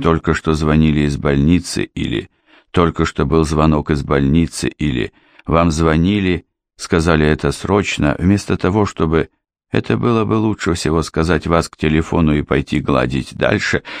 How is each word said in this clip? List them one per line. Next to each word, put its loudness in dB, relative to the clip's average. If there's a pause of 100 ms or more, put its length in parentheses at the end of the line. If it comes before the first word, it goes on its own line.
«Только 0
что -2
звонили 2
из 0
больницы» 0
или -6 (420)
«Только 0
что -4
был 2
звонок 0
из -2
больницы» 0
или -4 (320)
«Вам 2
звонили, 0 (280)
сказали 2
это 0
срочно», -2
вместо 0
того, 0
чтобы -2 (420)
«это -2
было 0
бы -2
лучше -2
всего 0
сказать 0
вас 0
к -20
телефону 0
и 0
пойти -2
гладить -2
дальше», -2 (180)